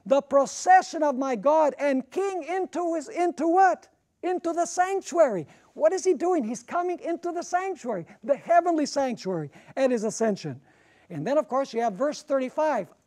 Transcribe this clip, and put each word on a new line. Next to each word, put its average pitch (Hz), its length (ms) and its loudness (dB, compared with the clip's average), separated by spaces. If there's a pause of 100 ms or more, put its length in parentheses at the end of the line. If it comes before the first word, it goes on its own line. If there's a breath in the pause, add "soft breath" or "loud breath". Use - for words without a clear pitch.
The 269 160 2
procession 311 800 4
of 294 140 2
my 269 200 -2
God 285 440 4
and 269 320 0
King 370 320 -4
into 339 500 -4
his," 311 140 -4
into 339 400 -2
what? 359 400 4 (340)
"Into 339 320 -2
the 339 140 -2
sanctuary." 339 800 0 (260 soft breath)
What 302 200 2
is 381 100 -4
he 370 100 4
doing? 330 300 0
He's 220 180 -6
coming 349 380 -4
into 339 320 -6
the 339 100 -6
sanctuary, 302 640 -6 (180 loud breath)
the 269 120 2
heavenly 339 500 2
sanctuary, 190 640 -4 (260 loud breath)
at 262 140 2
his 233 140 -2
ascension. 196 580 -2 (480 soft breath)
And 151 160 -8
then, 269 120 0
of 302 100 0
course, 262 260 -4
you 226 80 -2
have 233 120 -2
verse 247 300 -4
thirty-five 269 680 -2 (140)